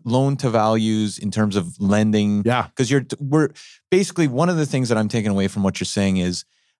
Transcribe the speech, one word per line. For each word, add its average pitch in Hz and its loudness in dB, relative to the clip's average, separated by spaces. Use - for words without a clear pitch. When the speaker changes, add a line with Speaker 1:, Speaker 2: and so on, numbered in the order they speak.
Speaker 1:
loan 131 0
to 131 -2
values 110 0
in 104 -6
terms 104 0
of 90 -4
lending? 104 2
Speaker 2:
Yeah. 120 0
Speaker 1:
'Cause 123 -2
you're, 135 2
we're, 147 0
basically, 175 2
one 139 0
of 180 0
the 156 0
things 131 -2
that 113 2
I'm 107 0
taking 107 -2
away 98 2
from 101 -4
what 95 -2
you're 95 -6
saying 98 -2
is 90 -4